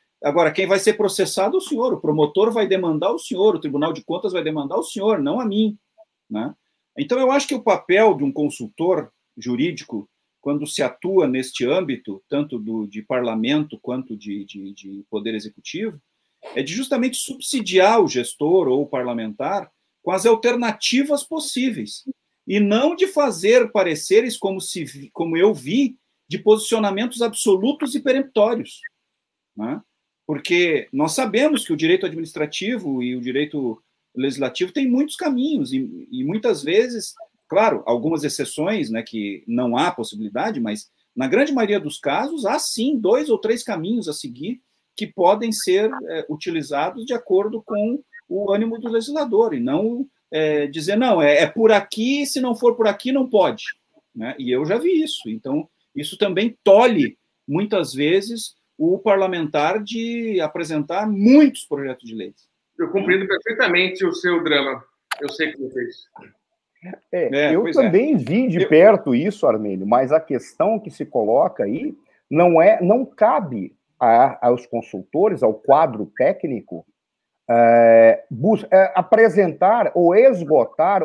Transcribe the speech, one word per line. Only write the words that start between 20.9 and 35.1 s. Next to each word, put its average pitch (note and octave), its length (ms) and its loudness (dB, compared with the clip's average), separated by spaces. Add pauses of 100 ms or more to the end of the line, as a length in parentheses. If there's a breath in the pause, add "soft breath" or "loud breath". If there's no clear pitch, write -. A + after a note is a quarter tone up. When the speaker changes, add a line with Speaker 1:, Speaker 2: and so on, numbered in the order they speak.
Speaker 1:
possíveis, B3+ 840 -6 (420)
e G3 140 0
não A#3 340 2
de F#4 120 0
fazer A#3 640 2
pareceres G3+ 640 2
como F#3+ 240 -6
se F3 240 -8
vi-, C#3 260 -16
como E3 260 -4
eu G3 160 4
vi, F3 440 -2 (320)
de F3 100 -6
posicionamentos G#3+ 840 0
absolutos A#3 720 0
e C#4+ 60 -4
peremptórios, B3+ 800 -2 (760)
né? B2 260 -8 (440)
Porque E3 680 -2
nós D3+ 220 -2
sabemos B3+ 520 0
que - 60 -8
o D3+ 60 -2
direito F3+ 280 2
administrativo D#3+ 960 -6
e B2 140 -6
o B2 60 -8
direito C3 600 -4 (340)
legislativo C3+ 580 -4
têm C4+ 140 0
muitos C4 280 0